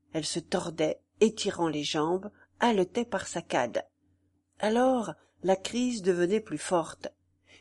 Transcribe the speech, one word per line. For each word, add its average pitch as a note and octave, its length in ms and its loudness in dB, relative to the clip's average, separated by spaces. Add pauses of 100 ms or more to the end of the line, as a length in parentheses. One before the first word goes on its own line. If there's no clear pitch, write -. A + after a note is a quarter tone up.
(140)
elle D#3 100 -2
se - 160 -4
tordait, E3 640 -2 (180)
étirant G#3 480 2
les D3 160 -2
jambes, E3+ 460 -2 (300)
haletait A3+ 440 2
par G3 220 -6
saccades. C3+ 580 -2 (760)
Alors, A3+ 560 2 (260)
la F#3 140 4
crise A#3 480 -2
devenait F3 360 2
plus D3+ 200 -8
forte. - 480 -4 (540)